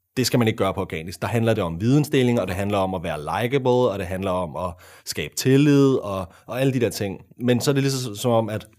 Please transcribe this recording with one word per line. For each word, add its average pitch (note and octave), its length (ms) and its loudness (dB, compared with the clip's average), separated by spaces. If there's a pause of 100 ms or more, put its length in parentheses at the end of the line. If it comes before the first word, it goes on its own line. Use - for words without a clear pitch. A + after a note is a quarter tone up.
(180)
det B2+ 100 2
skal C3 120 0
man A2+ 80 4
ikke A2+ 100 0
gøre F#2+ 160 0
på G2 80 -6
organisk. F2+ 400 -8
Der F#2 60 -4
handler A2+ 260 2
det G#2+ 100 -2
om E2 180 -6
vidensdeling, B2 600 2
og F#2 60 -2
det F#2+ 80 -4
handler G2+ 220 -2
om F#2+ 160 0
at F2+ 100 -6
være D#2+ 400 -4
likable, B2+ 260 0
og B2 300 2
det F#2 80 -6
handler F#2 240 -4
om F2+ 240 -4
at F2 180 -6 (320)
skabe - 300 -8
tillid, C#3 600 4
og, F#2+ 380 -4 (140)
og B2 140 -4
alle C3+ 120 2
de C3 60 0
der A2+ 100 2
ting. F#2+ 280 -6 (220)
Men A#2+ 220 2
så C#3+ 100 2
er - 20 6
det C#3 100 0
ligesom B2+ 320 -2
som A#2+ 160 0
om, A2+ 180 2
at G#2+ 180 -8 (120)